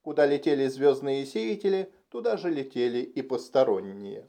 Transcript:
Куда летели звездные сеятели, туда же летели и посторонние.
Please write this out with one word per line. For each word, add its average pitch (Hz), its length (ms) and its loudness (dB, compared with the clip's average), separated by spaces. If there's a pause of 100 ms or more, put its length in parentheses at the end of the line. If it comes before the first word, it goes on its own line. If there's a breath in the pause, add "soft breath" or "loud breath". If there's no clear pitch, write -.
Куда 147 240 2
летели 139 420 2
звездные 135 580 2
сеятели, 202 680 -2 (160 soft breath)
туда 233 280 -2
же 170 120 -4
летели 127 500 -2
и 123 220 -6
посторонние. 101 1080 0